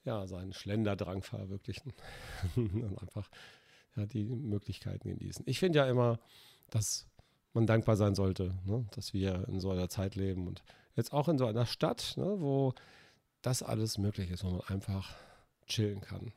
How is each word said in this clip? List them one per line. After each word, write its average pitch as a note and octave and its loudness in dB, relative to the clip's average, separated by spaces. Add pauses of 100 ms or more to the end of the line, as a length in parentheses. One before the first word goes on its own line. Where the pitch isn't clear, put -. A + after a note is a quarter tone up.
ja, G#2+ -2
seinen F#2 -6
Schlenderdrang G2 0
verwirklichen G2 -8 (320)
<laughs> - -4
und G#2+ 0
einfach, G2+ -10 (680)
ja, G#2 0
die G#2 -2
Möglichkeiten G#2 -4
genießen. F#2 -6
Ich C3 -2
finde E3 6
ja C3+ 6
immer, A#2+ 6 (500)
dass - -2 (460)
man A2+ 4
dankbar A2 6
sein G2 6
sollte, F#2+ 2 (120)
ne? A2 0
Dass - -8
wir F#2+ 0
in F#2+ -2
so F#2+ 0
einer F2+ 0
Zeit G2 -2
leben F#2+ -2
und F#2 -8 (320)
jetzt - -2
auch D3 4
in D3+ 4
so B2+ 4
einer A2+ 2
Stadt, - -2
ne, F#3+ 0
wo C#3 4 (680)
das B2+ 0
alles A2 0
möglich G2 0
ist, F2+ -4
wo F#2 0
man F2+ 0
einfach F#2+ -4 (520)
chillen G2+ 0
kann F#2+ -10